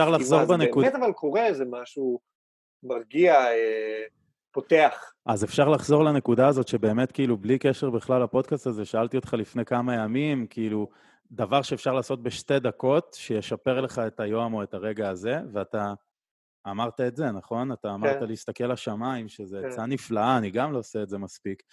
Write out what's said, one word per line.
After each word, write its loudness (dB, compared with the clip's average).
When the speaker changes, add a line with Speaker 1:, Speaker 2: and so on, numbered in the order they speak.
Speaker 1:
מפעימה, 4
Speaker 2:
לחזור 4
Speaker 1:
זה 4
Speaker 2:
בנקוד- 4
Speaker 1:
באמת, 2
אבל 0
קורה 0
איזה 0
משהו... -4
מרגיע, 4
אה, 2
פותח. 2
Speaker 2:
אז 0
אפשר 2
לחזור 6
לנקודה 4
הזאת 2
שבאמת, 0
כאילו, 0
בלי 2
קשר 0
בכלל 2
לפודקאסט -2
הזה, -4
שאלתי -2
אותך -4
לפני -4
כמה -2
ימים, -2
כאילו, -4
דבר 0
שאפשר -4
לעשות -4
בשתי -2
דקות, -2
שישפר -4
לך -6
את -8
היום -4
או -4
את -10
הרגע -4
הזה, -4
ואתה -4
אמרת -4
את -2
זה, -4
נכון? -6
אתה -6
אמרת 0
Speaker 1:
כן. -6
Speaker 2:
להסתכל -8
לשמיים, -6
שזה -14
Speaker 1:
כן. -8
Speaker 2:
עצה -8
נפלאה, 0
אני -2
גם -2
לא -4
עושה -6
את -8
זה -8
מספיק. -10